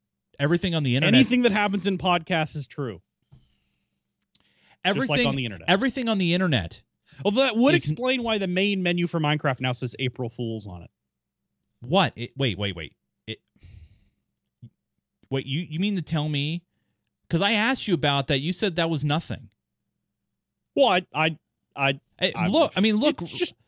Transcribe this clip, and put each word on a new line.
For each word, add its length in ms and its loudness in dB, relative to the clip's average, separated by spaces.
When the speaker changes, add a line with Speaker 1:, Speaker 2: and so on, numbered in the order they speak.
Speaker 1:
Everything 360 0
on 80 0
the 120 2
internet 240 4
Speaker 2:
Anything 240 4
that 80 4
happens 360 0
in 100 0
podcasts 580 0
is 120 -8
true. 340 -10
Speaker 1:
Everything 260 2
Speaker 2:
Just 100 2
like 80 4
on 80 0
the 100 -4
internet. 240 -6
Speaker 1:
Everything 400 2
on 100 2
the 140 2
internet. 480 0
Speaker 2:
Although 160 2
that 160 0
would 180 6
Speaker 1:
is 140 0
Speaker 2:
explain 340 -2
why 160 0
the 80 -2
main 340 0
menu 240 0
for 140 -2
Minecraft 420 0
now 120 0
says 260 -6
April 300 -6
Fools 360 -8
on 180 -12
it. 60 -20
Speaker 1:
What? 340 0
It, 220 -10
wait, 200 -2
wait, 180 -4
wait. 180 -12
It, 120 -12
wait, 160 -4
you, 140 -4
you 100 -6
mean 180 0
to 40 -4
tell 280 -4
me? 340 -4
'Cause 140 2
I 80 2
asked 360 0
you 60 2
about 340 2
that. 120 2
You 140 -2
said 240 -2
that 120 0
was 160 -2
nothing. 440 -4
Speaker 2:
Well, 120 6
I, 260 2
I, 240 0
I, 240 0
Speaker 1:
Hey, 160 0
Speaker 2:
I 140 -2
Speaker 1:
look, 280 2
I 60 -2
mean, 160 4
look, 240 0
Speaker 2:
it's 160 -6
just 180 -4